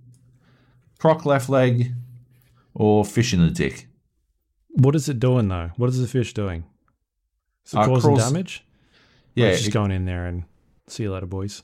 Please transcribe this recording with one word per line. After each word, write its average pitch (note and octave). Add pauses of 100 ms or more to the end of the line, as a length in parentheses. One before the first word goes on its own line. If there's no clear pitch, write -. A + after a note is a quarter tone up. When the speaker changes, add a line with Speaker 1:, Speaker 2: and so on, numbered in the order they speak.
(1000)
Speaker 1:
croc D#3
left C3+
leg, B2+ (840)
or G#2+
fish A2+
in F2
the D#2+
dick? - (800)
Speaker 2:
What C#3+
is C#3+
it A#2+
doing, B2+
though? E2+
What B2
is B2+
the B2
fish A#2+
doing? F2+ (1000)
Is -
it -
Speaker 1:
Uh, G#2+
Speaker 2:
causing B2+ (120)
Speaker 1:
crawls A2+
Speaker 2:
damage? F3
Or -
Speaker 1:
Yeah, A#2
Speaker 2:
it's F#2
just G#2+
Speaker 1:
it G#2
Speaker 2:
going G#2
in F#2
there F2+
and F2 (440)
see -
you G2+
later, F#2+
boys. F#2+